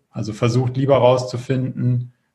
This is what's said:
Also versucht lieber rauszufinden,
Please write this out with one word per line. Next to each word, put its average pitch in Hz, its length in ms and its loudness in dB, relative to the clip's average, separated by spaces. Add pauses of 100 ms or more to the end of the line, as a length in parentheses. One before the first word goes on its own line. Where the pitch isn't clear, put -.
(100)
Also 107 220 -8
versucht 123 440 0
lieber 135 220 2
rauszufinden, 123 1120 0 (220)